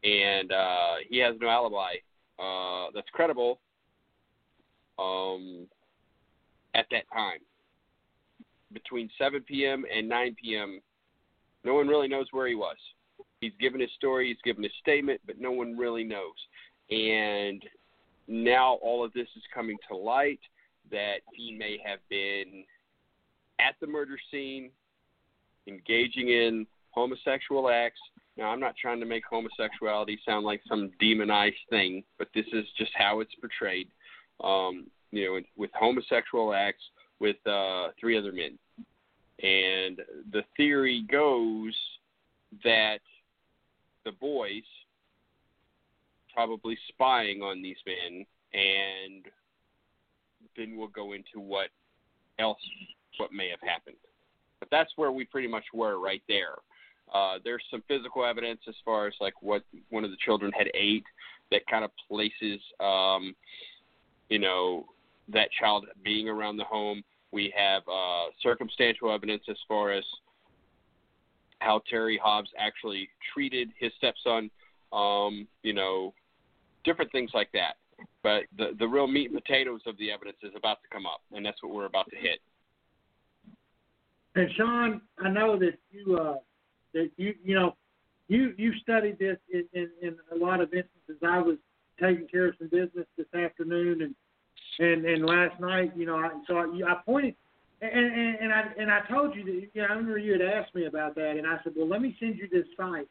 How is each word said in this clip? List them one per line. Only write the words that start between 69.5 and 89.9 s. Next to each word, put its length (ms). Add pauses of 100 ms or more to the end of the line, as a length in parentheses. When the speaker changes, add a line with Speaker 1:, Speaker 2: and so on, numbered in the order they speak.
Speaker 1:
as 80 (100)
far 240
as 120 (1600)
how 280
Terry 340
Hobbs 360
actually 520 (240)
treated 360 (100)
his 180
stepson, 520 (420)
um, 560 (140)
you 120
know, 400 (720)
different 280
things 220
like 200
that. 220 (480)
But 200 (140)
the, 200
the 100
real 200
meat 240
and 100
potatoes 440
of 120
the 140
evidence 320
is 120
about 280
to 80
come 140
up, 160 (100)
and 140
that's 180
what 100
we're 120
about 240
to 80
hit. 220 (2000)
Speaker 2:
And 220
Sean, 440 (220)
I 60
know 300
that 180 (140)
you, 260
uh, 200 (560)
that 240
you, 160 (100)
you 120
know, 200 (520)
you, 300
you 240
studied 360
this 200 (140)
in, 120 (100)
in, 160 (120)